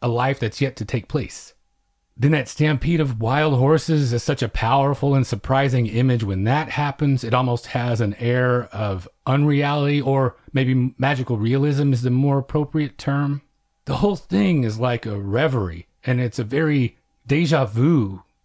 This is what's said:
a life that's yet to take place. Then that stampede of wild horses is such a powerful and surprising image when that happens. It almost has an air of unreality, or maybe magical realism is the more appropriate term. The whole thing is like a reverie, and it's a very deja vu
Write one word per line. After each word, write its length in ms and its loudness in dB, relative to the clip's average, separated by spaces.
a 60 -4
life 320 0
that's 220 -6
yet 160 -2
to 80 -8
take 240 -6
place. 460 -8
Then 140 2
that 180 0
stampede 520 0
of 200 -2
wild 340 2
horses 580 2
is 100 -2
such 180 -2
a 80 -2
powerful 680 0
and 100 2
surprising 600 0
image 340 2
when 220 -2
that 240 0
happens. 560 0
It 100 0
almost 340 -2
has 320 -2
an 200 0
air 500 0
of 380 -6
unreality, 760 2
or 360 0
maybe 460 0
magical 400 -2
realism 540 2
is 100 0
the 80 0
more 280 2
appropriate 600 -4
term. 440 -2
The 100 -4
whole 180 0
thing 480 0
is 160 -2
like 280 -2
a 120 -4
reverie, 720 -2
and 160 0
it's 180 -4
a 60 -2
very 540 0
deja 380 2
vu 580 2